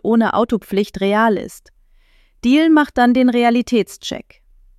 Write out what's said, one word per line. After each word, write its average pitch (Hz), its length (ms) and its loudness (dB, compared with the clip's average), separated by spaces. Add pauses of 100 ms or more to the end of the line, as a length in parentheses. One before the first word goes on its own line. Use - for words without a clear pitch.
ohne 226 300 0
Autopflicht 208 680 -4
real 208 360 0
ist. - 340 -16 (760)
Diehl 302 260 2
macht 302 280 2
dann 247 160 4
den 254 160 2
Realitätscheck. 240 1120 -4 (360)